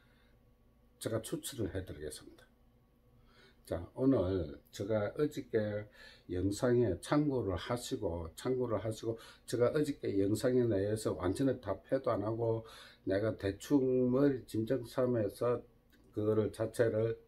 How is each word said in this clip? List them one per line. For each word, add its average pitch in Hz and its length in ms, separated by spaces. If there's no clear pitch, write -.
제가 110 220
추천을 110 540
해드리겠습니다. 76 720
자, 87 180
오늘 95 600
제가 104 460
어저께 110 680
영상에 101 680
참고를 131 560
하시고, 90 760
참고를 123 480
하시고, 113 380
제가 120 260
어저께 113 500
영상에 123 420
내에서 104 520
완전히 123 440
답변도 123 500
안 104 140
하고 113 420
내가 104 340
대충 127 720
머리 131 360
짐작 117 420
삼아서 117 720
그거를 107 400
자체를 113 760